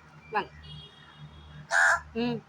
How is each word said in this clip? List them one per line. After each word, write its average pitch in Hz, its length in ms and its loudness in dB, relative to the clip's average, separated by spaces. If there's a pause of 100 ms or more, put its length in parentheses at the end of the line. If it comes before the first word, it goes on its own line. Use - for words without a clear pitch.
(300)
வாங்க. 180 200 0 (1600)
ம். 233 240 0 (100)